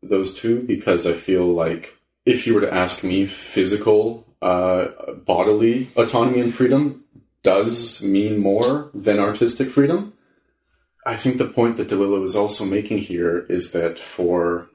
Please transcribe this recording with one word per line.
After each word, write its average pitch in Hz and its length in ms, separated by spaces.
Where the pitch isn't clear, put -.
those 95 320
two, 117 280
because 95 440
I 85 60
feel 92 340
like 82 500
if - 220
you 113 80
were 101 60
to 98 120
ask 90 300
me, 95 240
physical, 107 1000
uh, 92 440
bodily 107 720
autonomy 120 440
and 117 140
freedom 135 500
does 107 600
mean 101 360
more 117 560
than 104 240
artistic 117 500
freedom. 165 440
I 110 100
think 127 220
the 120 80
point 117 320
that - 100
DeLillo 98 360
is 95 120
also 104 280
making 104 340
here 87 500
is 90 240
that 85 260
for 87 760